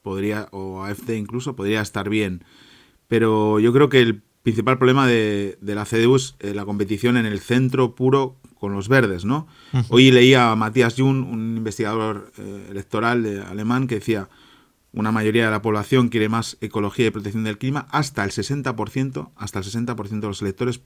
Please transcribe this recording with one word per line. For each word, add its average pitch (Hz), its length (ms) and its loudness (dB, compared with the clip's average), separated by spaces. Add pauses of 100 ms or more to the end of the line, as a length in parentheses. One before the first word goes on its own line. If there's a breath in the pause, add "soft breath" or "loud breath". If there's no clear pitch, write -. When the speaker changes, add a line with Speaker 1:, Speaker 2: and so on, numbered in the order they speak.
Speaker 1:
podría, 101 520 -6
o 95 300 -12
a 98 80 -10
F 101 140 -10
D 113 140 -4
incluso, 120 360 -8
podría 104 280 -2
estar 101 260 -6
bien. 101 360 -2 (640 soft breath)
Pero 107 520 2
yo 120 140 4
creo 139 160 6
que 131 100 6
el 113 220 2 (200)
principal 117 360 0
problema 131 280 4
de, 104 540 0
de 101 140 -6
la 104 100 -4
C 113 140 -2
D 113 80 4
U 131 100 6
es, 131 240 -2
eh, 101 140 -6
la 101 100 -6
competición 104 540 0
en 113 80 0
el 101 140 -4
centro 127 540 0
puro 131 440 0 (200)
con 101 140 -6
los 98 160 -6
verdes, 104 380 2
¿no? 147 200 -2 (260 loud breath)
Speaker 2:
Ujú. 123 180 2
Speaker 1:
Hoy 127 200 10
leía 123 400 8
a 110 60 0
Matthias 113 400 2
Jung, 135 340 0
un 113 280 -6
investigador, 110 800 -6
eh, 101 320 -16
electoral 113 520 -2
de, 101 200 -4
alemán, 107 440 -4
que 123 100 -2
decía, 104 340 -4 (640 soft breath)
"Una 107 200 -2
mayoría 110 320 2
de 110 60 2
la 104 120 -2
población 113 460 2
quiere 110 220 0
más 113 320 -4
ecología 107 440 -2
y 110 40 2
protección 107 340 -6
del 107 140 -6
clima, 135 320 -4
hasta 143 340 -2
el 98 60 -4
sesenta 135 440 -6
por 110 140 -6
ciento, 135 480 -6
hasta 104 220 -10
el 92 80 -6
sesenta 117 280 -6
por 107 140 -10
ciento 107 180 -6
de 104 40 -4
los 95 100 -8
electores 120 440 -4